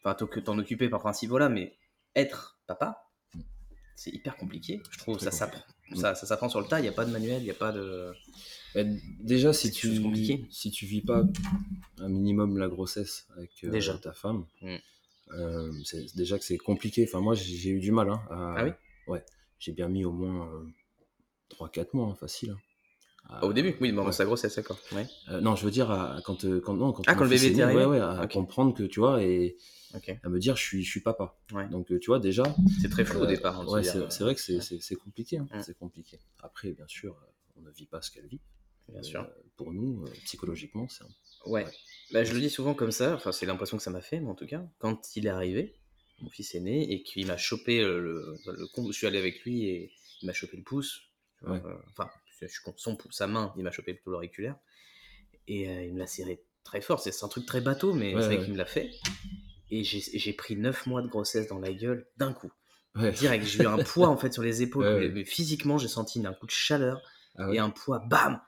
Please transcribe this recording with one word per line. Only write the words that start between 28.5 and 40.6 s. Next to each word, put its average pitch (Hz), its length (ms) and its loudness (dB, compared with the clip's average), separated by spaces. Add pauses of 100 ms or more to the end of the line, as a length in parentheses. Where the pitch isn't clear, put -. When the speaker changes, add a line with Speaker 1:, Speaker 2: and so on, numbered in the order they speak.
Speaker 2:
que, - 80 -2
tu 98 180 0
vois, 123 220 6
et 90 340 4 (380)
Speaker 1:
Ok. - 280 -10
Speaker 2:
à 90 60 -6
me 90 100 2
dire, « 120 180 4
Je - 60 0
suis, 95 220 0
je 87 60 -6
suis 101 100 -4
papa. » 101 380 -2 (140)
Speaker 1:
Ouais. 101 160 -6
Speaker 2:
Donc, 90 240 -4
euh, 90 60 4
tu - 80 -4
vois, 123 120 6
déjà, 101 260 4 (360)
Speaker 1:
C'est - 100 4
très - 140 4
flou - 160 0
au - 40 4
Speaker 2:
euh, - 20 4
Speaker 1:
départ, 92 340 2
hein, 90 40 -6
de 87 40 -6
se 98 60 2
Speaker 2:
ouais, 104 80 6
Speaker 1:
dire, 90 100 2
Speaker 2:
c'est, 95 60 0
Speaker 1:
euh, 82 120 -2
Speaker 2:
c'est - 140 -2
vrai 127 100 4
que - 60 -8
c'est, 92 160 -2
Speaker 1:
ouais. 87 40 0
Speaker 2:
c'est, 87 200 -8
c'est - 160 -8
compliqué, 117 420 -8
hein. 143 140 -4
Speaker 1:
Mm. 107 100 -8
Speaker 2:
C'est 85 160 -14
compliqué. 82 400 -16 (240)
Après, - 300 -10
bien 76 160 -14
sûr, - 260 -12
euh, - 160 -20 (260)
on 82 60 -20
ne - 80 -20
vit 73 160 -20
pas - 160 -12
ce - 80 -10
qu'elle - 160 -20
vit. - 140 -14 (480)
Speaker 1:
Bien 104 120 -16
Speaker 2:
Mais, - 60 -12
Speaker 1:
sûr. 120 140 -8
Speaker 2:
euh, 104 60 -8 (300)
pour 120 160 -10
nous, 107 320 -4
euh, 65 60 -12 (140)
psychologiquement, 87 640 -8